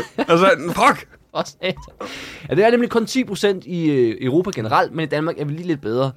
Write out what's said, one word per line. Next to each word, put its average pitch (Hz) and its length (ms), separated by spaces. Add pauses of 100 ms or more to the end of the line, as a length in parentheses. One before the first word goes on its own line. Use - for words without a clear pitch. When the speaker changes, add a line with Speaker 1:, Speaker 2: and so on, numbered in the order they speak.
(180)
Speaker 1:
<laughs> - 140
Altså, 185 180 (160)
fuck! 190 420 (260)
Speaker 2:
For 156 80
satan. 175 320 (760)
Ja, - 60
det 185 100
er 226 60
nemlig 240 200
kun 226 160
ti 254 180
procent 196 420
i, 170 240
øh, 120 260 (100)
Europa 170 280
generelt, 131 380
men 160 100
i 160 40
Danmark 151 320
er 151 60
vi 143 80
lige 175 140
lidt 156 140
bedre. 127 360